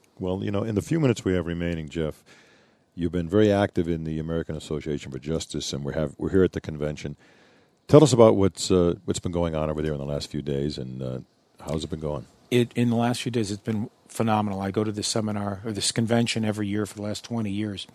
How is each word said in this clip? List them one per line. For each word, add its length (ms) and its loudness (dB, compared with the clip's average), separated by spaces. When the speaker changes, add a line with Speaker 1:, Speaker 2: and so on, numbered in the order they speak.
Speaker 1:
Well, 240 -2
you 80 -2
know, 140 0
in 100 -2
the 60 4
few 180 0
minutes 240 2
we 120 2
have 100 0
remaining, 420 -2
Jeff, 340 -4
you've 180 -2
been 160 -2
very 200 6
active 380 2
in 160 0
the 160 -4
American 380 -4
Association 560 -6
for 60 -8
Justice, 520 -4
and 140 -6
we 80 -4
have, 240 -2
we're 140 -2
here 120 6
at 80 4
the 80 -6
convention. 560 -6
Tell 160 8
us 80 6
about 240 8
what's, 340 0
uh, 260 4
what's 140 -4
been 120 -6
going 240 -2
on 140 0
over 120 -4
there 120 -2
in 60 -4
the 60 -6
last 240 -6
few 120 -6
days, 360 -4
and, 240 -10
uh, 180 -6
how's 240 -4
it 40 -12
been 120 -8
going? 240 -6
Speaker 2:
It, 240 2
in 140 2
the 60 2
last 260 0
few 100 -4
days, 200 -2
it's 100 -6
been 280 -4
phenomenal. 540 0
I 80 -2
go 140 0
to 80 -2
this 160 -4
seminar, 580 -2
or 60 -6
this 200 -2
convention, 540 2
every 220 0
year 180 0
for 100 -10
the 60 -10
last 220 -6
twenty 260 -4
years. 460 -4